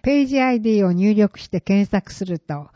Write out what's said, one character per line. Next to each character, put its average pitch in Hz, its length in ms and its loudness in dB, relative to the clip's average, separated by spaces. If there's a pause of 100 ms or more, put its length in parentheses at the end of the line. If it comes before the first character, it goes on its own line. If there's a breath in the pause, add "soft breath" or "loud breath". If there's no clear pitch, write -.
ペ 285 220 2
ー 269 40 2
ジ 262 140 0
ア 254 120 2
イ 233 100 -2
デ 226 80 0
ィ 220 80 2
ー 196 80 2
を 180 60 2
入 190 200 2
力 208 260 2
し - 100 -20
て 190 120 -4
検 196 280 0
索 - 220 -4
す - 140 -10
る 180 140 -6
と、 147 380 -12